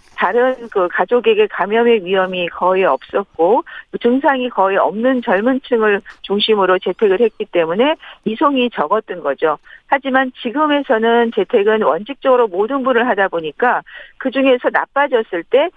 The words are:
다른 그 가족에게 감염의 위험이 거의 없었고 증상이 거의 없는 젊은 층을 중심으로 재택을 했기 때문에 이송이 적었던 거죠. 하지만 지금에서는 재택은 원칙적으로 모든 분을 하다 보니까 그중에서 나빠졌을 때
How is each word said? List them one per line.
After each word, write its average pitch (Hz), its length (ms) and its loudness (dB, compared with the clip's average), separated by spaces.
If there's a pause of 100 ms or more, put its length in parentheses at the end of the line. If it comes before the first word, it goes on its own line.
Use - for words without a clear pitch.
(160)
다른 240 540 -2
그 190 200 0
가족에게 214 580 0
감염의 220 580 0
위험이 185 420 -2
거의 185 360 0
없었고 185 800 0 (380)
증상이 254 480 0
거의 196 280 0
없는 226 440 0
젊은 233 420 0
층을 214 380 0 (200)
중심으로 196 580 0
재택을 190 400 0
했기 220 260 0
때문에 185 500 0 (300)
이송이 247 460 0
적었던 185 500 -4
거죠. 147 360 -2 (300)
하지만 262 440 0 (100)
지금에서는 240 960 0
재택은 220 480 2
원칙적으로 233 640 0
모든 214 360 -4
분을 247 240 0
하다 196 220 0
보니까 165 520 -2 (360)
그중에서 262 540 0
나빠졌을 220 720 -2
때 302 340 0